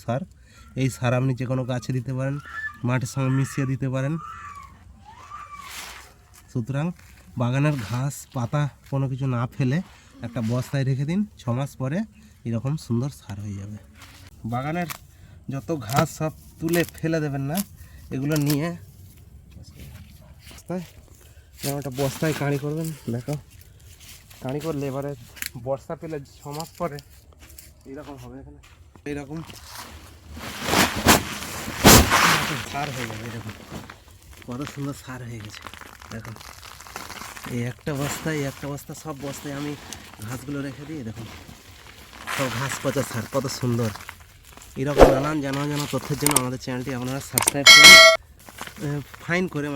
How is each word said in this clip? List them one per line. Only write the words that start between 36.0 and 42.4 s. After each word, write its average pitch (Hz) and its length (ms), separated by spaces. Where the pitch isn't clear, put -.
দেখো, 113 200
এই 120 80
একটা - 280
বস্তায়, 151 400
এই 139 120
একটা - 200
বস্তা, 143 200
সব 156 100
বস্তায় 139 340
আমি 147 120
ঘাসগুলো 127 420
রেখে 139 220
দিই। 156 200
দেখুন, 107 180
সব 135 140